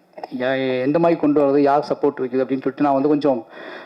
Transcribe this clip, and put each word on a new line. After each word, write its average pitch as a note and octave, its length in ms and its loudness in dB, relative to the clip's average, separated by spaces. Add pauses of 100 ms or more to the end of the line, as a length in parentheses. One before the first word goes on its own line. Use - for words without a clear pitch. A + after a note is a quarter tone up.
(380)
யா-, C3 440 -2
எந்த D3 180 0
மாதிரி E3+ 200 2
கொண்டு D3 220 2
வர்றது, C#3 160 4
யார் C#3+ 360 2
சப்போர்ட் C#3 260 -2
இருக்குது B2+ 240 -2
அப்படின்னு C3 200 -4
சொல்லிட்டு C3+ 180 -10
நான் C#3+ 120 2
வந்து C3+ 160 2
கொஞ்சம் C#3 360 2 (400)